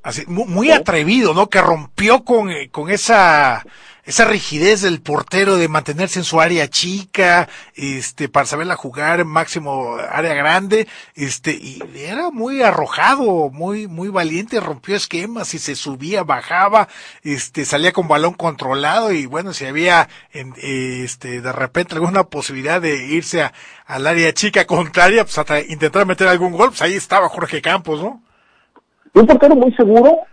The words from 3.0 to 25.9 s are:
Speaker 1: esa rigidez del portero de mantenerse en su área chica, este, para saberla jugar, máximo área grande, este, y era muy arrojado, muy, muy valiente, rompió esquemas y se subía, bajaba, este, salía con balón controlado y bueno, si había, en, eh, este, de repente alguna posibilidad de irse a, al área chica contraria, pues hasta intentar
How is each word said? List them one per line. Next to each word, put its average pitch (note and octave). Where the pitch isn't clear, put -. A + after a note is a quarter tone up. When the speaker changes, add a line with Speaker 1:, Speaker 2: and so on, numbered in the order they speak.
Speaker 1:
esa A3
rigidez G3
del F3
portero F#3+
de E3
mantenerse D#3
en E3
su D#3+
área D#3+
chica, F3+
este, C#3
para C#3
saberla D#3+
jugar, D3+
máximo C#3+
área D#3
grande, F#3+
este, C#3
y -
era A3
muy C4
arrojado, F#3
muy, G3
muy F3
valiente, F#3+
rompió D#3+
esquemas G3+
y D#3
se C#3+
subía, D3
bajaba, F3+
este, C#3+
salía D#3
con F3+
balón D#3
controlado D#3
y D3
bueno, E3+
si C#3
había, E3
en, C3
eh, C3
este, B2
de B2+
repente D#3+
alguna F3
posibilidad C#3+
de C#3+
irse D#3+
a, C3
al C3+
área E3
chica G3
contraria, F3+
pues -
hasta D3
intentar D#3